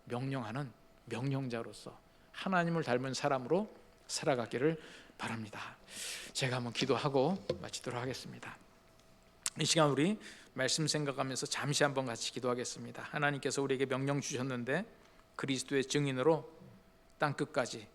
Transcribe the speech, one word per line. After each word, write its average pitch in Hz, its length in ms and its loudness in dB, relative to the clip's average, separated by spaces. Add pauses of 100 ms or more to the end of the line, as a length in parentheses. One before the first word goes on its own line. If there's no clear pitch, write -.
명령하는 127 640 -4 (360)
명령자로서 120 880 -4 (360)
하나님을 170 500 2
닮은 123 320 2
사람으로 143 580 2 (340)
살아가기를 135 760 0 (380)
바랍니다. - 580 -6 (560)
제가 127 240 0
한번 120 160 -2
기도하고 135 680 4 (220)
마치도록 120 400 -6
하겠습니다. - 560 -8 (1040)
이 160 40 4
시간 151 260 6
우리 160 280 4 (360)
말씀 131 320 2
생각하면서 135 600 0
잠시 - 360 2
한번 135 220 4
같이 113 280 -4
기도하겠습니다. 123 720 -4
하나님께서 143 600 0
우리에게 135 240 2
명령 135 340 0
주셨는데 131 640 -2 (520)
그리스도의 135 500 0
증인으로 143 640 2 (680)
땅끝까지 131 760 -2